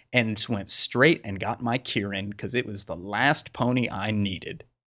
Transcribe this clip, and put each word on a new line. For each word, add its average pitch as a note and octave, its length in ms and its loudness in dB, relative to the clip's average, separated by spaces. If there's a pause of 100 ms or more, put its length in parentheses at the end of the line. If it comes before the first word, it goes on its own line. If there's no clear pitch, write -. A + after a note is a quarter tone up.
(120)
and A2 360 2
went G2+ 200 -2
straight - 540 4
and G2 160 -6
got G2+ 240 -4
my A#2+ 160 0
Kirin G2+ 580 -4
'cause A2+ 200 -6
it B2 100 0
was G2+ 180 -8
the E2 120 -8
last G#2+ 560 0
pony B2 360 2
I G#2+ 220 -2
needed. G2+ 540 -2 (220)